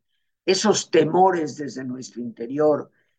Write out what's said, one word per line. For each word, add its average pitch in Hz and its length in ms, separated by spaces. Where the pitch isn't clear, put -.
esos 196 440
temores 160 680
desde 131 260
nuestro 127 380
interior 131 680